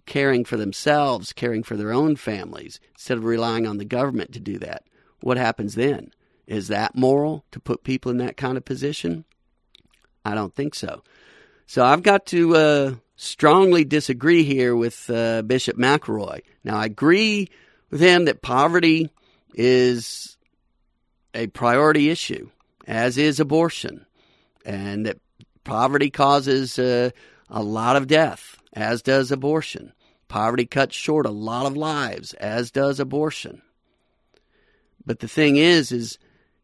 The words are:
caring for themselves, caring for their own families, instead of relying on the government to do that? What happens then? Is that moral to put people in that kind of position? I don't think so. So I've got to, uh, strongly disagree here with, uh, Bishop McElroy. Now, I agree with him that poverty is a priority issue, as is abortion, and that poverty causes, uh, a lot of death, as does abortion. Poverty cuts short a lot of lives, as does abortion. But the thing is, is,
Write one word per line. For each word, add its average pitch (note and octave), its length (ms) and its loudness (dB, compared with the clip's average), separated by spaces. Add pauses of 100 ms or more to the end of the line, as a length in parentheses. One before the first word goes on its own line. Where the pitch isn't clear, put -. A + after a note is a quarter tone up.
caring C3+ 400 0
for - 100 -6
themselves, A#2+ 800 -2
caring A#2 300 -4
for A2+ 120 -10
their G#2 160 -4
own D3 240 2
families, F2 640 -10 (140)
instead - 240 -6
of A2 60 -6
relying A#2 420 -2
on G#2 120 -6
the G2+ 80 -10
government A#2+ 460 -4
to - 80 -14
do G2 200 -10
that? - 240 -12 (380)
What B2+ 160 -2
happens A2+ 380 -2
then? C3 360 -2 (340)
Is G2+ 220 -6
that G#2 280 -2
moral C#3+ 560 2
to - 80 -16
put - 240 -6
people C3 280 -4
in B2 60 -2
that B2 200 -6
kind C3 180 -4
of B2+ 100 -8
position? D3+ 600 -6 (1000)
I G#2+ 120 -6
don't G#2 200 -6
think C#3+ 200 -6
so. - 280 -12 (640)
So - 180 0
I've D3 200 4
got G3 240 4
to, E3+ 280 2
uh, C#3+ 400 2 (200)
strongly F3 680 4
disagree D3 600 2
here C3 320 2
with, A#2 340 -2
uh, A2+ 320 -2
Bishop A#2+ 360 -2
McElroy. A2+ 640 0 (220)
Now, A2 140 -4
I G#2+ 80 -2
agree F#3+ 640 2 (400)
with D3+ 120 -4
him F3 240 6
that - 160 0
poverty D#3+ 680 2 (460)
is B2 800 0 (960)
a A2+ 140 -4
priority C#3+ 640 4
issue, - 400 -6 (360)
as A#2+ 320 -2
is D3 220 2
abortion, D#3 640 -2 (600)
and G2+ 400 -8
that G#2+ 140 -6 (440)
poverty C3+ 460 0
causes, C3+ 680 2
uh, B2 320 2 (400)
a A2 140 -6
lot A2 320 0
of C3+ 120 0
death, D#3 500 0 (160)
as A2 280 -4
does C3+ 300 2
abortion. D3 600 -4 (360)
Poverty A#2 380 0
cuts C3+ 300 -2
short D3+ 300 -2
a A2+ 60 -4
lot A2+ 340 -6
of C#3 100 -4
lives, D3 600 -6
as A#2 360 -6
does C#3 280 -2
abortion. C#3+ 640 -6 (1400)
But A#2 140 -6
the C3+ 80 -10
thing D3 300 2
is, D#3+ 340 4
is, A#2 260 -6 (460)